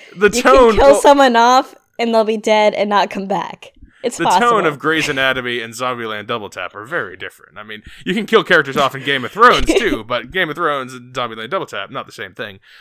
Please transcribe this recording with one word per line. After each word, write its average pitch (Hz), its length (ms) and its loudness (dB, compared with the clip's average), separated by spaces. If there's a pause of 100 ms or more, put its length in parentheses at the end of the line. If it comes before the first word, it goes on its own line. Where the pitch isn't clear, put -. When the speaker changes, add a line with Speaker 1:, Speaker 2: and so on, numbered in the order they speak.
(160)
Speaker 1:
the 202 140 2
Speaker 2:
you 240 120 -2
Speaker 1:
tone, 262 280 6
Speaker 2:
can 208 80 0
kill 277 140 6
Speaker 1:
well, - 80 4
Speaker 2:
someone 277 360 4
off 247 380 2 (240)
and 233 160 -2
they'll 220 100 2
be 220 140 -2
dead 214 360 2
and 208 140 -2
not 202 220 0
come 196 160 -10
back. - 460 -8 (320)
It's 170 120 -6
Speaker 1:
the - 80 -6
Speaker 2:
possible. 233 260 2
Speaker 1:
tone 202 160 0
of 143 140 -4
Grey's 151 280 -2
Anatomy 127 520 -2
and 117 120 -12
Zombieland 113 540 -8
Double 107 240 -8
Tap 90 240 -12
are 104 100 -14
very 117 320 -8
different. 92 400 -18
I 104 60 -18
mean, 107 200 -18 (220)
you 180 100 -4
can 214 120 -4
kill 214 160 2
characters 147 340 2
off 135 200 0
in 135 80 -14
Game 135 200 -4
of 110 60 -8
Thrones 208 360 4
Speaker 2:
<laughs> - 120 2
Speaker 1:
too, 143 240 -2
but 120 300 -8
Game 175 180 -2
of 147 60 -8
Thrones 143 360 -6
and 127 220 -20
Zombieland 113 360 -8
Double 175 160 -6
Tap, 98 240 -10
not 123 160 -12
the - 60 -20
same 95 220 -16
thing. 104 240 -14 (220)